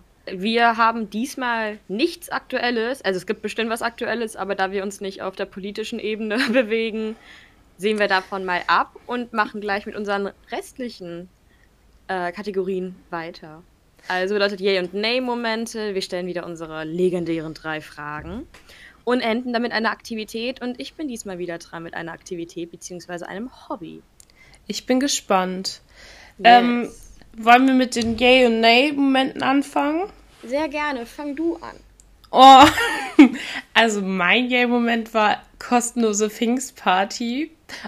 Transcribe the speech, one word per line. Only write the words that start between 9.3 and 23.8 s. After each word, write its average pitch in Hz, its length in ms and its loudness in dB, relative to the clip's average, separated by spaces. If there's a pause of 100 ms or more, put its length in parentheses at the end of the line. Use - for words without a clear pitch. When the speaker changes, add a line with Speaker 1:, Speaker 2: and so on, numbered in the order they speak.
Speaker 1:
machen 214 280 -4
gleich 202 260 -4
mit 220 100 -12
unseren 202 340 -4 (220)
restlichen, 185 760 -12 (760)
äh, 180 240 -4
Kategorien 185 640 -6 (160)
weiter. 165 540 -12 (420)
Also 185 280 -2
bedeutet 202 260 0
Yay- 196 180 2
und 180 160 -4
Nay-Momente. 226 1000 -4
Wir 190 60 -4
stellen 180 260 -6
wieder 175 180 -8
unsere 160 380 -10
legendären 165 680 -2
drei 156 260 -8
Fragen 151 680 -12 (580)
und 247 160 0
enden 240 320 -2
damit 233 200 -2
eine 220 180 -2
Aktivität. 226 720 -8
Und 247 180 -8
ich 277 140 -14
bin 320 140 -10
diesmal 208 320 -10
wieder 170 180 -8
dran 170 240 -14
mit 165 120 -14
einer 170 180 -10
Aktivität 170 580 -12
beziehungsweise 175 580 -14
einem 226 220 -12 (180)
Hobby. 160 320 -12 (680)